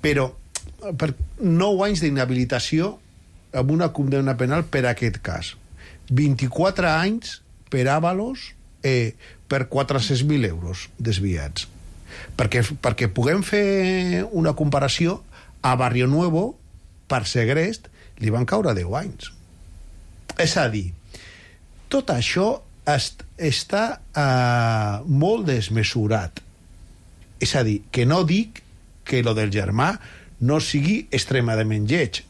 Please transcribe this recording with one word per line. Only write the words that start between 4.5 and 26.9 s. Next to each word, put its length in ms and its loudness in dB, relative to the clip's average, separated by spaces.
per 180 0
aquest 380 0
cas. 300 -8
Vint-i-quatre 840 2
anys 520 0
per 220 0
Ábalos, 640 0
eh, 360 0
per 220 -2
quatre-cents 560 0
mil 220 2
euros 500 -6
desviats. 720 -2
Perquè, 280 0
perquè 340 0
puguem 340 2
fer 840 2
una 280 0
comparació, 680 0
a 160 2
Barrio 320 2
Nuevo, 480 2
per 220 -2
segrest, 640 0
li 160 -2
van 140 0
caure 280 0
deu 220 -2
anys. 360 -8
És 220 0
a 140 2
dir, 220 -4
tot 260 -2
això 500 0
est-, 400 -2
està, 640 -2
eh, 960 2
molt 440 2
desmesurat. 920 0